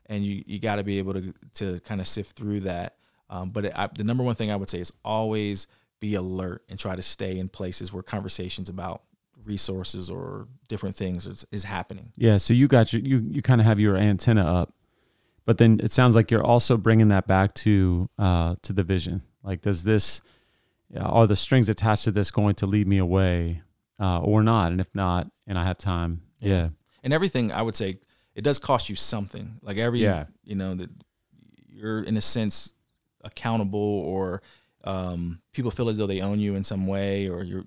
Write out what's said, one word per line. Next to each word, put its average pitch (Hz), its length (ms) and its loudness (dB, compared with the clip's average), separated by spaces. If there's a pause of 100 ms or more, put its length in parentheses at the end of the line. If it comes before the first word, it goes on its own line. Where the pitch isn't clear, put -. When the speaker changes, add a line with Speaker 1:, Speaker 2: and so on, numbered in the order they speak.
Speaker 1:
And 101 180 -6
you, 101 220 -6
you 101 120 -10
gotta 104 240 -2
be 98 160 -4
able 95 140 -4
to, 95 200 -8 (220)
to 92 260 -6
kinda 95 240 -8
sift - 300 -6
through 104 260 -6
that. 90 340 -8 (340)
Um, 92 200 -8
but 101 280 -6
I, 101 180 -2
the 107 80 -6
number 123 200 -2
one 120 120 -2
thing 107 160 -4
I 104 40 -2
would 98 140 -4
say 90 100 -6
is 87 140 -10 (100)
always 107 600 -4 (340)
be 104 160 -4
alert 92 540 -6
and 92 100 -12
try 92 160 -6
to 92 60 -8
stay 95 380 -6
in 92 100 -6
places 90 420 -8
where 92 120 -12
conversations 92 640 -8
about 90 320 -10 (460)
resources 92 640 -6
or 95 360 -12 (200)
different 98 280 -8
things 90 320 -6
is, 92 240 -14
is 101 120 -6
happening. - 520 -10
Speaker 2:
Yeah, 110 220 6
so - 160 2
you 131 140 6
got 120 260 4
your, - 80 0
you, 135 160 2 (140)
you 131 100 -2
kinda 117 220 6
have 107 160 6
your 104 180 4
antenna 104 480 4
up, 87 280 2 (720)
but 110 120 4
then 113 260 8
it 104 80 -2
sounds 123 240 6
like 113 160 4
you're 110 120 4
also 120 340 4
bringing 110 320 6
that 98 180 2
back 95 280 4
to, 95 520 2 (100)
uh, 87 440 2
to - 120 -8
the 95 100 2
vision. 85 400 -2 (200)
Like, 95 180 -6
does 90 220 -2
this, 107 380 2 (720)
are - 320 4
the 101 80 4
strings 123 320 4
attached 107 380 0
to 110 60 2
this 95 200 0
going 104 240 2
to - 120 -2
lead 101 200 2
me 98 120 4
away, 87 640 2 (380)
uh, 92 220 0
or 107 220 4
not? 107 280 2
And 90 80 0
if 92 160 -2
not, 90 340 -2 (160)
and 98 120 -4
I 87 80 0
have 92 120 -2
time, 85 440 -4 (180)
Speaker 1:
Yeah. 104 100 -2
Speaker 2:
yeah. 87 200 2 (340)
Speaker 1:
And 127 80 -2
everything, 151 400 0
I 104 100 -4
would 113 140 -4
say, 98 240 -4 (340)
it - 100 -10
does 143 160 0
cost 123 300 -2
you 101 60 -8
something. 110 680 -6
Like 101 160 -8
every, 117 240 0
Speaker 2:
Yeah. 90 240 0 (180)
Speaker 1:
you 104 120 -10
know, 95 200 -4
that 90 140 -10 (800)
you're 110 360 -6
in 110 140 -2
a 101 40 0
sense - 520 -2 (500)
accountable, 107 560 -4
or, 95 640 -2 (440)
um, 90 560 -6 (100)
people 120 200 -4
feel 117 180 -2
as 107 80 -2
though 104 100 0
they 95 140 -2
own 101 180 -2
you 101 160 0
in 98 80 -4
some 95 240 -4
way, 98 400 -2
or 90 160 -6
you're, 92 240 -10